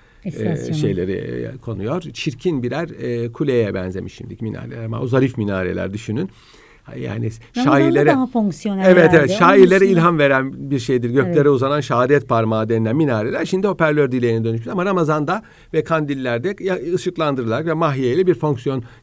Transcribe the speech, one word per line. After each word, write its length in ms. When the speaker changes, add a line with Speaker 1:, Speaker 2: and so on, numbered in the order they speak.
Speaker 1:
e, 40
Speaker 2:
İstasyonu. 480
Speaker 1:
şeyleri, 360
e, 440
konuyor. 440
Çirkin 600
birer, 260
e, 420
kuleye 420
benzemiş 400
şimdiki 300
minareler. 400
Ama 180
o 60
zarif 300
minareler 560
düşünün. 360
Yani 320
Speaker 2:
Ramazan'da 60
Speaker 1:
şairlere 300
Speaker 2:
daha 180
fonksiyonel 580
Speaker 1:
Evet, 120
Speaker 2:
herhalde. 200
Speaker 1:
evet. 120
Speaker 2:
Onun 100
Speaker 1:
Şairlere 400
Speaker 2:
dışında 60
Speaker 1:
ilham 200
veren 520
bir 80
şeydir. 300
Göklere 260
Speaker 2:
Evet. 120
Speaker 1:
uzanan 340
şehadet 480
parmağı 400
denilen 260
minareler 500
şimdi 220
hoparlör 440
dileğine 320
dönüşmüş. 240
Ama 180
Ramazan'da 580
ve 100
kandillerde 760
ya-, 360
ışıklandırılarak 720
ve 80
mahiyeyle 540
bir 60
fonksiyon. 500